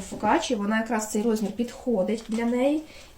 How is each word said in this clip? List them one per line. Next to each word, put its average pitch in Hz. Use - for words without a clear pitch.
фокаччі, 233
вона 208
якраз 226
цей 208
розмір 220
підходить 226
для 220
неї. 262